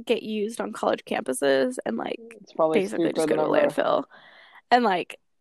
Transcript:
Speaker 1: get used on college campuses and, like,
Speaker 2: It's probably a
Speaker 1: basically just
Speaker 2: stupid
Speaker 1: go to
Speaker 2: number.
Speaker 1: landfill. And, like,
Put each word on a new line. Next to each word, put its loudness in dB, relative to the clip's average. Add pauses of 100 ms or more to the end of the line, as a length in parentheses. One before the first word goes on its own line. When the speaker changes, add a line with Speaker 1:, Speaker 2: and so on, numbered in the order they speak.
Speaker 1:
get 0
used -4
on -6
college 0
campuses 0
and, -2
like, -6 (220)
Speaker 2:
It's -20
probably 2
a 4
Speaker 1:
basically -2
just 0
Speaker 2:
stupid 0
Speaker 1:
go 0
to 0
Speaker 2:
number. 2
Speaker 1:
landfill. 0 (680)
And, 6
like, -2 (220)